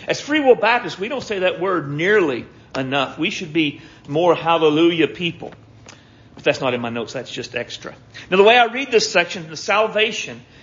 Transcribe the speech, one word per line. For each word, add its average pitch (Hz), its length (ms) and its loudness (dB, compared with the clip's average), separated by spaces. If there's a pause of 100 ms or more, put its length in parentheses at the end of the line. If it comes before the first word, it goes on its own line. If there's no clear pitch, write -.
As 165 120 -2
Free 302 200 -2
Will 254 160 6
Baptists, 214 420 0
we 190 80 -6
don't 262 160 -6
say 202 180 -6
that 180 200 0
word 175 280 -2
nearly 151 580 0 (300)
enough. 131 400 -2
We 170 140 -2
should 175 220 -10
be 151 280 -2 (280)
more 160 260 2
hallelujah 160 720 2
people. - 460 -8 (800)
But - 80 -20
that's - 180 0
not 127 140 0
in 120 60 -4
my 120 100 -6
notes. 117 220 -8
That's 123 180 -12
just - 240 -12
extra. - 400 -10 (340)
Now, 185 100 2
the 202 40 8
way 226 160 8
I 233 80 6
read 254 240 -6
this 220 180 4
section, 175 400 -2
the 156 80 -14
salvation 214 880 -2 (200)